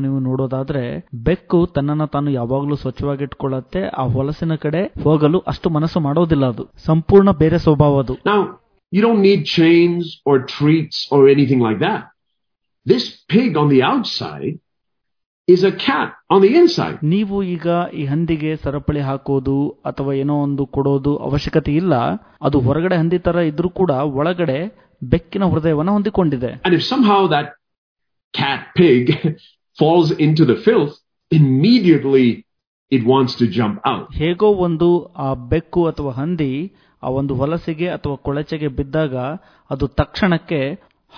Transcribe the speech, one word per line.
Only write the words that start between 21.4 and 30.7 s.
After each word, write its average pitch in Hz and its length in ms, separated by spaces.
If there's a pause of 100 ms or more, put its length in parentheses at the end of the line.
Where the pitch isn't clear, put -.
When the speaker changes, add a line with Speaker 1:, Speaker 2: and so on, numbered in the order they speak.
Speaker 1:
ಇಲ್ಲ. 180 120 (540)
ಅದು 143 200
ಹೊರಗಡೆ 170 340
ಹಂದಿ 170 260
ತರ 170 100 (140)
ಇದ್ರೂ 165 180 (100)
ಕೂಡ 175 120 (280)
ಒಳಗಡೆ 165 380 (560)
ಬೆಕ್ಕಿನ 196 400
ಹೃದಯವನ್ನ 160 420
ಹೊಂದಿಕೊಂಡಿದೆ. 156 560 (160)
Speaker 2:
And 180 120
if - 120
somehow 208 300 (140)
that 147 140 (920)
cat 135 220 (200)
pig 127 220 (380)
<laughs> - 400
falls 160 280 (180)
into 156 240
the - 160
filth, 165 260 (460)